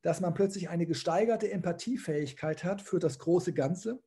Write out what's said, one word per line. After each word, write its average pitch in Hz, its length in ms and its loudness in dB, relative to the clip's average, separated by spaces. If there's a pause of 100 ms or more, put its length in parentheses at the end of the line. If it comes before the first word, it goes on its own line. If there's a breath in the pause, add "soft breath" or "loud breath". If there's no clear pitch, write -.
dass 170 180 0
man 175 140 0
plötzlich 196 340 0
eine 170 180 0
gesteigerte 202 640 2
Empathiefähigkeit 160 1120 -2
hat 196 200 -2
für - 160 -2
das 151 200 0
große 175 360 2
Ganze. 180 520 -2